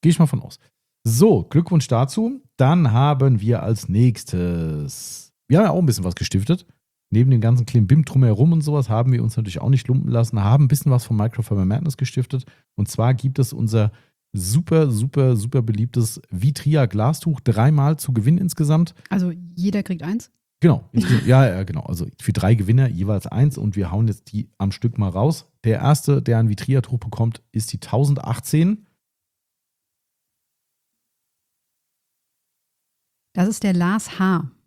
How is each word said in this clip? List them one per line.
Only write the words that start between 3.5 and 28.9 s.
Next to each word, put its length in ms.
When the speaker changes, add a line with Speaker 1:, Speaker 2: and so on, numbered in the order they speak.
Speaker 1:
als 260
nächstes, 1400
wir 100
haben 60
ja 60
auch 80
ein 80
bisschen 180
was 100
gestiftet. 520
Neben 200
dem 100
ganzen 260
Klimbim 380
drumherum 480
und 100
sowas 260
haben 240
wir 100
uns 140
natürlich 240
auch 80
nicht 180
lumpen 240
lassen, 320
haben 220
ein 40
bisschen 220
was 140
von 120
Microfiber 480
Madness 320
gestiftet. 480
Und 140
zwar 240
gibt 260
es 140
unser 400
super, 580
super, 460
super 260
beliebtes 680
Vitria 560
Glastuch 540
dreimal 580
zu 140
gewinnen 260
insgesamt. 560
Speaker 2:
Also 200
jeder 280
kriegt 200
eins? 280
Speaker 1:
Genau. 320
Insge-, 340
ja, 200
ja, 180
genau. 180
Also 240
für 140
drei 220
Gewinner 340
jeweils 380
eins 320
und 180
wir 140
hauen 180
jetzt 240
die 240
am 160
Stück 240
mal 140
raus. 360
Der 160
erste, 420
der 160
ein 100
Vitria-Tuch 500
bekommt, 440
ist 220
die 40
tausendachtzehn. 1080